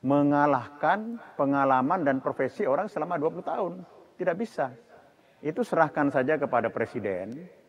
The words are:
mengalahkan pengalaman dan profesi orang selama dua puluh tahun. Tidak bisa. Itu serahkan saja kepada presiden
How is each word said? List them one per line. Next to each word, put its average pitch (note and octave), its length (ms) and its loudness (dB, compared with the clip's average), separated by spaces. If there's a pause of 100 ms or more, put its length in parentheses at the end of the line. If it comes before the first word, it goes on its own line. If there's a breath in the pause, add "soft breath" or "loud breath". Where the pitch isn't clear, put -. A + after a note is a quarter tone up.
mengalahkan D3 1120 2 (160)
pengalaman C#3 720 2
dan C3+ 160 0
profesi C3+ 400 -2
orang D#3+ 240 0
selama E3+ 320 -4
dua C#3+ 140 -2
puluh E3+ 100 -10
tahun. F3+ 300 -4 (420)
Tidak F3 240 -2
bisa. D#3+ 320 -4 (720)
Itu E3 240 -2
serahkan D3+ 480 2
saja C#3 240 2
kepada A#2+ 320 0
presiden A2 800 -6 (180)